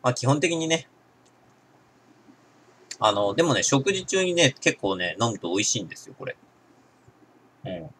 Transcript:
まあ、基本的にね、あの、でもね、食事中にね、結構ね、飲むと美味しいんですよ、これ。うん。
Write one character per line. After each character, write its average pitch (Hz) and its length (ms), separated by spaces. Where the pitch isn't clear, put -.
ま - 80
あ、 - 20
基 - 140
本 143 120
的 170 160
に 160 120
ね、 160 200
あ 107 120
の、 101 220
で 160 100
も 165 100
ね、 95 100
食 139 280
事 190 140
中 190 180
に 185 100
ね、 165 280
結 - 180
構 95 160
ね、 90 240
飲 117 120
む 98 80
と 85 100
美 90 60
味 101 100
し - 140
い - 40
ん 80 60
で - 60
す - 120
よ、 - 100
こ - 80
れ。 - 120
う 98 40
ん。 85 200